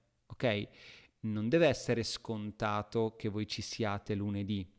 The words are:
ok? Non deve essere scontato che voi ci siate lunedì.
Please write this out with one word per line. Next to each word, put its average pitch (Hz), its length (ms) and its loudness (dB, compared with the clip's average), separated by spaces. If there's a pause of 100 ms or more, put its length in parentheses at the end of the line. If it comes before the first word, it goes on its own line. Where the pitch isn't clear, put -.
(280)
ok? 104 420 0 (520)
Non 107 280 -2
deve 165 180 6
essere 120 360 2
scontato 107 1120 -2
che - 120 -4
voi 104 180 -2
ci - 160 -6
siate 104 520 -2
lunedì. 101 640 -2